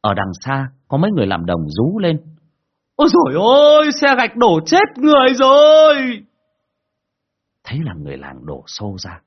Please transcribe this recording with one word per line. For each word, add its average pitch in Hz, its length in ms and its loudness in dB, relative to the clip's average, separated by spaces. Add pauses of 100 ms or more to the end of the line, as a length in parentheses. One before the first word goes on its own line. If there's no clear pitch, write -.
Ở 104 120 -4
đằng 98 180 -6 (140)
xa, 135 260 -6 (160)
có 139 100 -4
mấy 190 140 0
người 127 160 -2
làm 85 180 -4
đồng 85 240 -4
rú 135 300 -4
lên: 165 360 -6 (600)
"Ôi 302 160 2
dồi 311 240 0
ôi, 294 540 4 (120)
xe 277 160 2
gạch 233 200 -4
đổ 202 280 2
chết 370 320 0
người 269 360 4
rồi!" 277 920 4 (1400)
Thế 135 200 -10
là 110 100 -10
người 71 240 -14
làng 69 280 -20
đổ 71 220 -14
xô 101 300 -12
ra. 90 300 -18